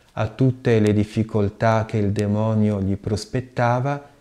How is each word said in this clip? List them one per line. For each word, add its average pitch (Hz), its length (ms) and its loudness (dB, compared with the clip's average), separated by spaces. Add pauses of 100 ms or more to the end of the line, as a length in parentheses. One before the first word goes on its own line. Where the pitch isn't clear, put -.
(140)
A 110 160 -4
tutte 123 500 2
le 104 120 4
difficoltà 107 960 0
che - 120 -6
il 101 140 0
demonio 107 680 0
gli 98 160 -2
prospettava, 127 1120 -4 (120)